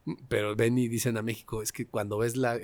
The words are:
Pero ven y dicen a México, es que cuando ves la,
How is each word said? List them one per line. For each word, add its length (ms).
Pero 280
ven 220
y 100
dicen 300
a 40
México, 400
es 100
que 140
cuando 320
ves 180
la, 280